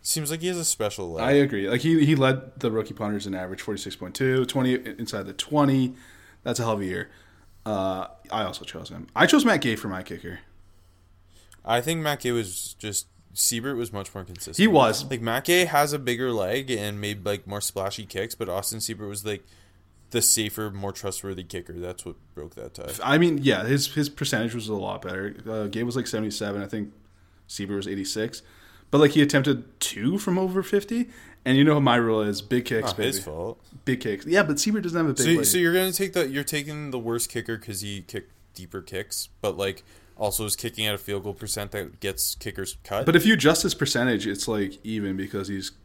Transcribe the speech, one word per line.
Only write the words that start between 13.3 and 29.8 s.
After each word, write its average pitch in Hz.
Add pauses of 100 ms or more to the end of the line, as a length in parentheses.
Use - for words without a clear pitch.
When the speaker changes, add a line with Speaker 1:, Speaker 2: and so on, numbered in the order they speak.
Speaker 1:
Seibert 123
was 117
much 101
more 95
consistent. 87
Speaker 2:
He 208
was. 131
Speaker 1:
Like, 127
Matt 113
Gay 175
has 151
a 147
bigger 123
leg 117
and 104
made, 104
like, 104
more 101
splashy 101
kicks, 95
but 104
Austin 101
Seibert 104
was, 101
like, 104 (680)
the 117
safer, 107
more 98
trustworthy 95
kicker. 87
That's 90
what 85 (180)
broke 76
that 58
tie. - (100)
Speaker 2:
I 139
mean, 165
yeah, 110
his, 139
his 147
percentage 117
was 107
a 107
lot 95
better. 95 (100)
Uh, 110
Gay 110
was, 120
like, 120
seventy-seven. 104
I 98
think 104 (560)
Seibert 98
was 101
eighty-six. 101 (480)
But, 139
like, 147
he 151
attempted 139